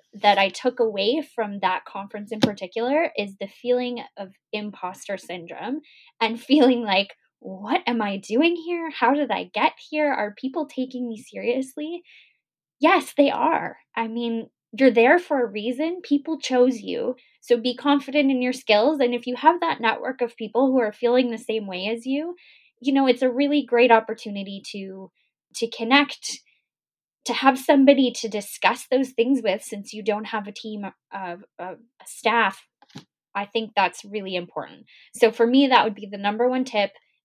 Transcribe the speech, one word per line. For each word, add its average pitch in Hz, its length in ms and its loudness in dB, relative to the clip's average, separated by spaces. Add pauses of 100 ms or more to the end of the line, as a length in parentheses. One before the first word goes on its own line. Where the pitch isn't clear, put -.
(140)
that 202 240 4
I 196 120 2
took - 300 -4
away 226 560 0
from 202 240 -4
that 185 260 -2
conference 202 460 -12
in 214 80 -8
particular 233 760 -2
is 202 200 -6
the 196 100 -10
feeling 247 560 -4 (140)
of 196 120 -12 (240)
imposter 202 640 -10
syndrome 180 640 -10 (400)
and 226 200 -2
feeling 254 420 4
like, 196 320 0 (240)
"What 208 480 -4
am 240 140 0
I 202 160 -4
doing 277 380 0
here? 330 360 -8
How 254 220 2
did 285 180 -2
I 180 140 -4
get 226 280 0 (160)
here? 302 220 0
Are 214 240 -4
people 277 320 -6
taking 247 400 -6
me 220 100 -10
seriously?" 262 840 -6 (760)
Yes, 320 380 2
they 285 140 6
are. - 460 -2 (180)
I 226 120 -4
mean, 226 420 -4 (220)
you're 262 200 6
there 240 280 6
for 302 220 -2
a 233 60 0
reason. 247 540 -4
People 285 380 -2
chose 247 400 2
you. 202 360 -6 (260)
So 240 160 2
be 240 180 -2
confident 277 540 2
in 254 120 2
your 254 120 0
skills. 254 460 2
And 240 140 2
if 240 120 -4
you 247 100 -6
have 330 260 2
that 330 200 -2
network 233 400 -2
of 240 160 -6
people 233 300 0
who 262 120 2
are 214 140 0
feeling 247 380 2
the 226 60 -6
same 220 280 -6
way 190 220 -8
as 233 180 -6
you, 302 300 -4 (440)
you 269 140 0
know, 269 140 4
it's 254 160 4
a 254 80 4
really 277 340 2
great 240 260 4
opportunity 202 680 -2 (100)
to, 190 400 -14 (440)
to 233 140 -4
connect, 262 680 0 (840)
to 247 80 -2
have 262 240 4
somebody 277 540 6
to 226 180 -6
discuss 208 600 -4
those 262 200 0
things 240 340 2
with, 208 200 -2
since 202 280 -12
you 214 120 -12
don't 214 220 -4
have 208 220 -8
a 208 60 -14
team 214 320 -12
of, 185 580 -12 (140)
of, 180 220 -12 (220)
a - 40 -20
staff. 220 600 0 (680)
I 202 120 -6
think 220 300 -6
that's 185 300 0
really 196 300 -8
important. 170 500 -10 (300)
So 220 160 4
for 233 160 2
me, 269 200 6
that 240 160 6
would 208 120 -2
be 202 140 -16
the 202 80 -12
number 208 300 0
one 254 160 0
tip. 208 280 -2 (340)